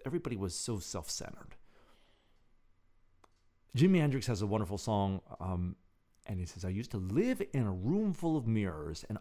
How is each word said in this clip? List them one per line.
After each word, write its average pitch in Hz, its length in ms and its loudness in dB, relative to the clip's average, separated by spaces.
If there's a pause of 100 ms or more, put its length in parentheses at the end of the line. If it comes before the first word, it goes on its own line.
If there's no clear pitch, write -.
everybody 131 300 -2
was 95 180 -2
so 113 240 -4
self-centered. - 800 -8 (2250)
Jimi 175 260 8
Hendrix 139 260 2
has 107 160 2
a 107 40 2
wonderful 101 300 0
song, 98 460 2 (180)
um, 90 340 -2 (520)
and 95 120 -4
he 90 80 -4
says, 87 180 -10
"I 92 40 -2
used 98 240 -4
to 110 60 -2
live 180 440 0 (100)
in 127 140 2
a 98 60 0
room 175 400 0
full 160 240 0
of 120 100 -2
mirrors, 85 640 0
and 104 120 -4